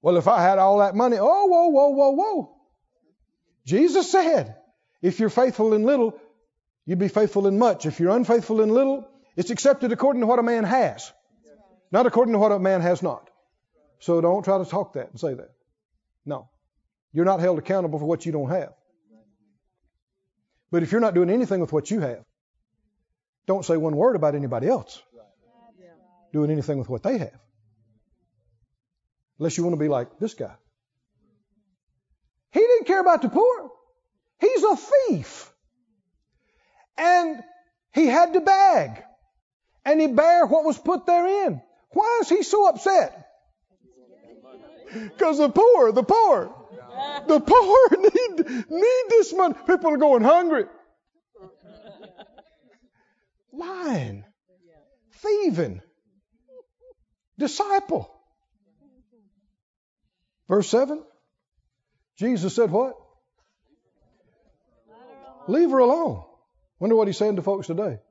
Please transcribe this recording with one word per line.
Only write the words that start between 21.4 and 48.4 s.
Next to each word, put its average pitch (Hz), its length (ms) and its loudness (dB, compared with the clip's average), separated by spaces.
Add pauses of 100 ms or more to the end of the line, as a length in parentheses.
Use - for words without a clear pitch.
with 156 120 -6
what 147 160 -4
you 214 120 -4
have, 127 240 -8 (1200)
don't 190 180 -2
say 165 120 -2
one 156 200 -2
word 220 200 2
about 151 180 -2
anybody 131 320 -6
else 226 340 -6 (1300)
doing 151 180 -2
anything 147 280 -4
with 123 100 -10
what 123 140 -8
they 247 160 -4
have. - 200 -12 (2000)
Unless 156 180 -6
you 170 80 -4
want 175 100 -2
to 147 60 -6
be 147 80 -2
like 127 300 -6
this 220 160 -8
guy. 113 200 -14 (2000)
He 330 80 0
didn't 466 260 4
care 381 140 0
about 359 220 2
the 254 60 -4
poor. 453 420 0 (720)
He's 427 220 2
a 415 140 2
thief. - 760 -2 (1500)
And 330 440 0 (520)
he 320 120 2
had 320 280 2
to 359 60 4
beg. 320 600 2 (840)
And 311 160 2
he 311 60 2
bare 311 400 4
what 302 180 0
was 311 140 -2
put 359 280 -4
therein. 349 560 0 (280)
Why 466 320 0
is - 60 -6
he 370 140 0
so 403 260 2
upset? 320 600 0 (1900)
'Cause 311 200 2
the 294 100 4
poor, 339 420 6
the 226 120 0
poor, 381 520 2 (720)
the 302 140 4
poor 427 500 6
<laughs> - 80 2
need, 339 720 -2